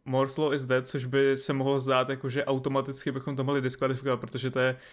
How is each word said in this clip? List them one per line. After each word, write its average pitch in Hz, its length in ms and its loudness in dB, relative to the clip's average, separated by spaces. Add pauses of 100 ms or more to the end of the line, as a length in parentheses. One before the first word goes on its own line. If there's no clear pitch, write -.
Moore's 135 320 0
Law 151 160 2
is 139 120 -2
Dead, 127 220 2
což 127 180 -4
by 139 320 4
se 139 160 -2
mohlo 135 260 2
zdát, 131 300 2
jako 135 200 -4
že 139 160 -2
automaticky 135 640 -2
bychom 131 240 -6
to 135 80 -2
mohli 139 180 0
diskvalifikovat, 131 580 -2
protože 127 320 -6
to 131 80 -2
je 127 160 2 (180)